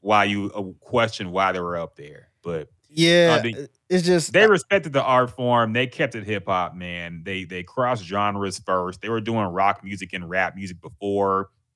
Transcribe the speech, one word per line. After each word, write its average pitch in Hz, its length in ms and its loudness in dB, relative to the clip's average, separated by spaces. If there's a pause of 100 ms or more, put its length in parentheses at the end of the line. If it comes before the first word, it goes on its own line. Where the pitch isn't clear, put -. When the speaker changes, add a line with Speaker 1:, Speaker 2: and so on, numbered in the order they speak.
Speaker 1:
why 101 240 4
you, 101 280 -2
uh, 104 100 -8 (220)
question 113 460 0
why 95 220 2
they 90 80 -2
were 87 160 -4
up 82 200 -8
there. 71 320 -20 (140)
But 80 260 -6 (200)
Speaker 2:
Yeah, 165 500 6
Speaker 1:
I 123 40 -4
think 117 160 -6
Speaker 2:
it, 143 120 -14 (200)
it's 180 160 2
just 175 260 2
Speaker 1:
they 190 100 6
Speaker 2:
I 220 40 8
Speaker 1:
respected 190 480 2
the 135 80 2
art 127 280 2
form. 120 440 2
They 123 120 0
kept 135 280 -4
it 107 100 -10
hip 101 220 -4
hop, 90 280 -2
man. 87 500 -12
They, 95 200 -6
they 90 180 -10
crossed 123 420 -4
genres 101 540 -2
first. 90 440 -2
They 104 80 -6
were 113 100 -2
doing 110 260 -2
rock 95 380 0
music 95 300 -12
and 87 140 -10
rap 90 280 -2
music 90 240 -12
before 98 720 -2 (260)